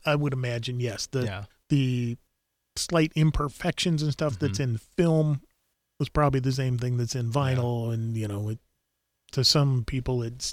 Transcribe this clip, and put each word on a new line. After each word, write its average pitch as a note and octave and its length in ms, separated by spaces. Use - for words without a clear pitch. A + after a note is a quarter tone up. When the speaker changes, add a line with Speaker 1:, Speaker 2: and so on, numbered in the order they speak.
Speaker 1:
I D3+ 100
would D3 180
imagine, B2 480
yes, A#2+ 260
the, B2+ 180
Speaker 2:
Yeah. G2+ 200
Speaker 1:
the B2+ 460
slight E3 380
imperfections D#3 880
and D3+ 100
stuff C#3 260
that's G#2 200
Speaker 2:
Mm-hmm. B2+ 160
Speaker 1:
in A2 40
film D#3+ 640
was D3 120
probably C#3 300
the C3 120
same B2+ 240
thing B2 220
that's A#2+ 160
in A#2+ 140
Speaker 2:
Yeah. A2+ 40
Speaker 1:
vinyl, A#2+ 640
and, A2+ 220
you A2 120
know, G#2 220
it, A2 80
to C3+ 120
some C3+ 400
people, B2+ 380
it A#2 300